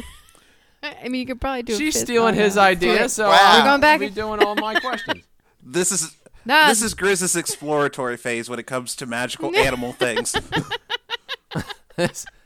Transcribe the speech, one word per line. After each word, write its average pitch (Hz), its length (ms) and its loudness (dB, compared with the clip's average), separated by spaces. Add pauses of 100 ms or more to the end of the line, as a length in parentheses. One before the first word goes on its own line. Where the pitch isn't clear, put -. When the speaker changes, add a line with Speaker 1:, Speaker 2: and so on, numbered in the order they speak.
(320)
Speaker 1:
<laughs> - 520 -20
I 285 260 -12
mean, 254 120 -6
you 247 40 -8
could 254 160 -10
probably 269 220 -4
do 240 100 -4
a 208 40 -2
Speaker 2:
She's 302 180 -2
Speaker 1:
fist 226 100 -2
Speaker 2:
stealing 233 240 2
Speaker 1:
on 202 60 0
Speaker 2:
his 208 200 2
Speaker 1:
that. 208 60 4
Speaker 2:
idea, 185 400 4
Speaker 3:
Wait, 240 100 0
Speaker 2:
so, 214 180 0
Speaker 3:
wow. 170 120 8
Speaker 2:
uh, 190 180 8
Speaker 1:
We're 202 100 4
going 277 120 4
back 302 120 6
Speaker 2:
I'll 311 60 2
be - 80 -2
Speaker 1:
in. 196 60 -10
Speaker 2:
doing 214 300 -2
all 208 120 0
my 214 240 -4
questions. 226 440 -8 (200)
<laughs> - 220 -20
Speaker 4:
This 147 260 -2
is, 165 240 -6 (300)
Speaker 1:
Nah. 302 220 4
Speaker 4:
this 233 140 4
is 220 120 -4
Grizz's 185 420 0
exploratory 143 840 -2
phase 117 320 -4
when 120 100 -8
it 113 80 -12
comes 127 300 -6
to 135 80 -12
magical 120 500 -6
Speaker 1:
<laughs> - 20 2
Speaker 4:
animal 131 360 0
things. 233 460 -4
<laughs> - 1600 -10
Speaker 2:
This - 300 -4 (200)